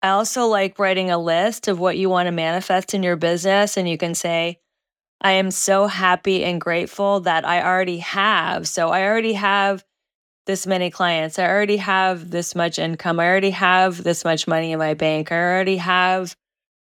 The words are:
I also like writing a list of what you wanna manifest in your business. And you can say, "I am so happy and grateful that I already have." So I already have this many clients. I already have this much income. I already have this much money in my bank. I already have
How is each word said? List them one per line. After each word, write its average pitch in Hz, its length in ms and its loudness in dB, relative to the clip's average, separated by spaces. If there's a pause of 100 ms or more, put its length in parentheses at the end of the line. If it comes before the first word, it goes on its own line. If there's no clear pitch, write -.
I 190 80 0
also 226 380 0
like 196 300 0
writing 190 320 0
a 175 80 2
list 170 520 0
of 180 100 0
what 180 180 0
you 190 120 0
wanna 180 240 2
manifest 180 600 -2
in 196 80 -2
your 175 140 0
business. 180 640 0
And 180 100 -2
you 165 100 -2
can 170 180 -4
say, 170 440 -4 (640)
"I 196 100 2
am 190 200 2
so 196 360 2
happy 185 560 0
and 175 160 -2
grateful 185 640 -2
that 165 260 0
I 175 160 0
already 180 360 0
have." 175 680 0
So 165 220 -2
I 185 160 2
already 220 280 0
have 196 520 0 (600)
this 190 220 -4
many 180 240 0
clients. 165 480 -2
I 180 80 2
already 202 300 2
have 190 520 0
this 170 240 -6
much 170 240 -2
income. 165 400 -2
I 170 120 2
already 190 220 4
have 185 520 2
this 170 220 0
much 160 200 0
money 165 280 -2
in 160 60 -4
my 156 140 0
bank. 156 380 -2
I 170 60 -2
already 185 400 0
have 180 580 0 (580)